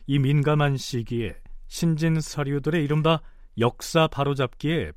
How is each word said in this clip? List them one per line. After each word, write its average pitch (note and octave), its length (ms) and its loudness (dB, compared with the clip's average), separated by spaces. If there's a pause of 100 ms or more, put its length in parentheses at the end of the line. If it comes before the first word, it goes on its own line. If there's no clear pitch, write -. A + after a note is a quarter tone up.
이 C#3+ 140 2
민감한 C#3+ 560 4
시기에 A#2 600 -4 (300)
신진 D#3+ 520 0
사료들의 D3 640 -2
이른바 D3+ 380 2 (380)
역사 D#3+ 480 2
바로잡기에 C#3 880 -2